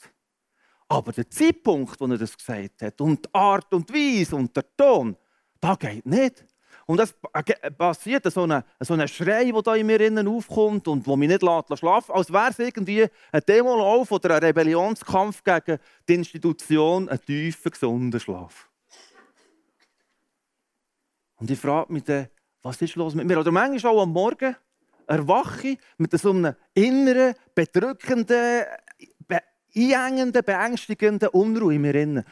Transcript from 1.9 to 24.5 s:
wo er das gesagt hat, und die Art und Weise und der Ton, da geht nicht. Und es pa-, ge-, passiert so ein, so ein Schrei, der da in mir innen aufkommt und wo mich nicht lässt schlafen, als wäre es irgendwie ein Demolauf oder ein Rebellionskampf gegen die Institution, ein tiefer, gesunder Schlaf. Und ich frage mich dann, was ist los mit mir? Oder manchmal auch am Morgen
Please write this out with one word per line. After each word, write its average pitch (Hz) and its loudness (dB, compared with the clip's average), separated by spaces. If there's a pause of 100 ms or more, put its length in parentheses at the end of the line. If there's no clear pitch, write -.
wo 139 -6
er 123 -2
das 110 -8
gesagt 101 -12
hat, 110 -8
und 151 0
die - -14
Art 196 2
und 170 -2
Weise 254 0
und 131 -4
der 139 -4 (100)
Ton, 170 2 (420)
da 185 0
geht 110 -10
nicht. 247 0 (400)
Und 175 2
es 220 0
pa-, - -10
ge-, - -4
passiert 175 -2
so 185 -2
ein, 151 -2 (160)
so 131 -4
ein 156 0
Schrei, 220 -2
der 220 -2
da 220 0
in 220 0
mir 220 2
innen 214 0
aufkommt 214 -2
und 143 -2
wo 139 0
mich 147 2
nicht 185 2
lässt 165 0
schlafen, 185 0
als 185 0
wäre 214 2
es 233 -6
irgendwie 220 0 (260)
ein 151 2
Demolauf 226 4
oder 175 2
ein 151 2
Rebellionskampf 175 0
gegen 165 0 (280)
die 175 4
Institution, 170 0
ein 131 -4
tiefer, 156 -6
gesunder 120 -4
Schlaf. - -14 (2750)
Und 113 -6
ich 135 -4
frage 147 -2
mich 151 -6
dann, 139 -4 (320)
was 127 -10
ist 170 -4
los 160 -4
mit 160 -4
mir? 175 2
Oder 160 0
manchmal 233 0
auch 208 4
am 170 -2
Morgen 233 -2 (520)